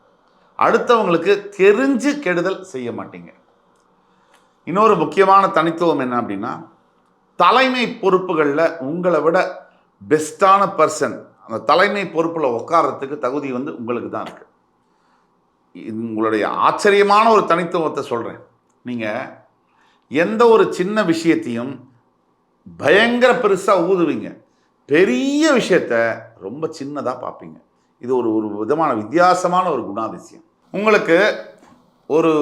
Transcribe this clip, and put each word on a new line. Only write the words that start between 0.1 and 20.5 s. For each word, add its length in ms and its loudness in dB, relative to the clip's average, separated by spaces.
அடுத்தவங்களுக்கு 760 2
தெரிஞ்சு 600 2
கெடுதல் 460 -4
செய்ய 260 -10
மாட்டீங்க. 400 -14
இன்னொரு 320 2
முக்கியமான 520 4
தனித்துவம் 500 0
என்ன 220 -2
அப்படின்னா, 320 -6
தலைமை 680 2
பொறுப்புகள்ல 760 0
உங்களை 420 -2
விட 480 -2
பெஸ்டான 540 2
பர்சன் 380 0
அந்த 120 -8
தலைமை 320 2
பொறுப்புல 460 -2
உட்கார்றதுக்கு 600 -2
தகுதி 340 -6
வந்து 240 -8
உங்களுக்கு 340 -8
தான் 160 -8
இருக்கு. 200 -20
இது 240 -14
உங்களுடைய 520 -2
ஆச்சரியமான 840 2
ஒரு 220 4
தனித்துவத்தை 500 -2
சொல்றேன். 400 -8
நீங்க 240 -8
எந்த 400 2
ஒரு 240 4